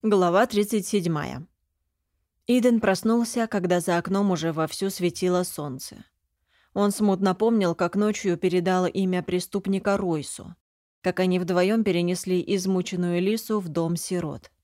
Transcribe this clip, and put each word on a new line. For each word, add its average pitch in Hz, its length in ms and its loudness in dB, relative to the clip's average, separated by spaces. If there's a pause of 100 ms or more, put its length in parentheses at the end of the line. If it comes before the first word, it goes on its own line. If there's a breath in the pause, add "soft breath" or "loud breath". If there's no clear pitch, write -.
Глава 196 400 4
тридцать 208 400 0
седьмая. 165 600 -2 (1000)
Иден 240 340 4
проснулся, 226 680 0
когда 180 340 0
за 170 160 0
окном 190 360 0
уже 160 200 -2
вовсю 160 380 -2
светило 180 540 0
солнце. 147 600 -10 (720)
Он 202 160 2
смутно 196 440 2
помнил, 208 400 2
как 175 220 -2
ночью 208 400 0
передал 185 480 2
имя 185 380 0
преступника 196 760 -2
Ройсу, 175 600 -6 (440)
как 185 200 -2
они 185 180 2
вдвоем 185 460 2
перенесли 180 640 0
измученную 180 760 0
Лису 214 380 -2
в 180 100 -8
дом 165 260 -2
сирот. 165 540 -6 (140)